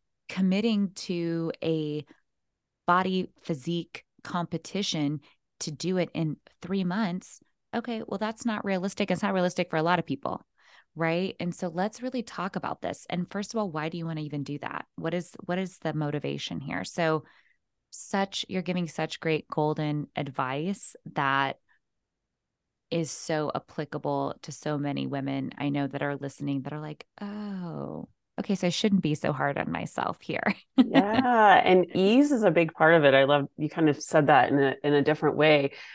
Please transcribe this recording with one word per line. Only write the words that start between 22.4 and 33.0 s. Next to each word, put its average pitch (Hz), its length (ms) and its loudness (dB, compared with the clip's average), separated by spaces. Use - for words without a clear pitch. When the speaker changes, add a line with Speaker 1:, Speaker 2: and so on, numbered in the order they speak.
Speaker 1:
is 165 220 -2
so 151 440 -2
applicable 143 840 -4
to 156 100 -14
so 151 260 -4
many 139 300 -4
women 135 500 -4
I 143 120 -2
know 143 180 -2
that 139 160 -6
are 143 140 -2
listening 139 460 -6
that 147 100 -10
are 151 60 -8
like, 151 260 -12
"Oh, 196 880 -8
okay, - 160 -2
so 180 120 -2
I - 20 4
shouldn't 196 320 2
be 151 140 2
so - 160 -2
hard 143 260 -2
on - 140 -4
myself - 500 -4
here." - 340 -2
<laughs> - 60 -
Speaker 2:
Yeah. 220 800 6
And 185 220 6
ease 233 360 6
is 220 120 2
a 185 80 6
big 160 220 2
part 160 220 8
of 151 100 6